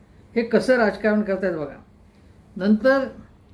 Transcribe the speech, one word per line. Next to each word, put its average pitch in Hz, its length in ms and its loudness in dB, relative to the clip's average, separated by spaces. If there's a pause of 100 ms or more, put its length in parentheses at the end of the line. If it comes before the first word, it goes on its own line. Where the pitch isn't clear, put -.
(360)
हे 233 60 0
कसं 226 360 2
राजकारण 214 440 0
करतायत 190 340 -4
बघा. 151 260 -10 (720)
नंतर, 220 520 2 (460)